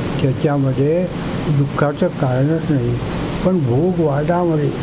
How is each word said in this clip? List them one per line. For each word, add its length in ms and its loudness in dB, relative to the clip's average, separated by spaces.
त्याच्यामध्ये 840 2
दुःखाचं 600 0
कारणच 640 0
नाही. 240 0
पण 140 2
भोगवादामध्ये, 1080 2